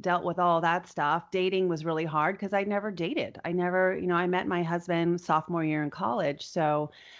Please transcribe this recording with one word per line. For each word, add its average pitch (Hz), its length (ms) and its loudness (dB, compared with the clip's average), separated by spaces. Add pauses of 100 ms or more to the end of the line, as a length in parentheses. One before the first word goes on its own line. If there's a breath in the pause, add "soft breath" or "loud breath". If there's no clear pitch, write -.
dealt 180 240 0
with 170 140 -2
all 175 220 4
that 170 260 2
stuff, 156 460 -2
dating 190 360 2
was 160 160 -2
really 160 200 0
hard 156 340 0
'cause 196 140 -6
I 202 100 2
never 202 300 -2
dated. 175 520 -4
I 170 80 -4
never, 185 460 2
you 180 80 -4
know, 180 80 2
I 175 140 2
met 180 180 0
my 175 160 0
husband 170 580 0
sophomore 160 440 0
year 151 180 0
in 147 80 -4
college. 185 560 -2
So, 151 460 0 (280 loud breath)